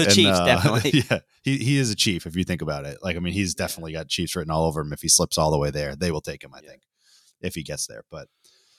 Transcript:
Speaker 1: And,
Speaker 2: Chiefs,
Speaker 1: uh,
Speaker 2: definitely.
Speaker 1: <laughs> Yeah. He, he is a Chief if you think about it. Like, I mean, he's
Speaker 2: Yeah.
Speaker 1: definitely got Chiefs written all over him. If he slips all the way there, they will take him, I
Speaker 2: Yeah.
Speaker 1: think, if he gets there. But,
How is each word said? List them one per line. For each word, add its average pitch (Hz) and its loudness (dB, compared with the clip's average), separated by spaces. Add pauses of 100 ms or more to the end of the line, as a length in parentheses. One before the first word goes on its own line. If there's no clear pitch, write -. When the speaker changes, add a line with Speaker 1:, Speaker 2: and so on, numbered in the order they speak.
Speaker 1:
And, 101 4
Speaker 2:
Chiefs, 127 6
Speaker 1:
uh, 87 2
Speaker 2:
definitely. 120 4
Speaker 1:
<laughs> 139 2
Yeah. 107 0 (240)
He, 135 0
he 139 2
is 127 2
a 104 -2
Chief 87 0
if 80 -10
you 92 2
think 87 -2
about 73 -4
it. 71 -10
Like, 90 -2
I 85 -6
mean, 87 -2
he's 92 -2
Speaker 2:
Yeah. 95 -2
Speaker 1:
definitely 82 -8
got 80 -10
Chiefs - -4
written 78 -4
all 80 2
over 78 0
him. 73 -8
If 73 -10
he 82 -4
slips - 2
all 78 4
the 78 4
way 71 0
there, 71 -6
they 85 -2
will 78 -4
take 73 -12
him, 67 -20
I - -20
Speaker 2:
Yeah. 78 -20
Speaker 1:
think, - -20 (580)
if 90 -6
he 80 -6
gets 71 -8
there. 55 -18
But, 76 -14 (520)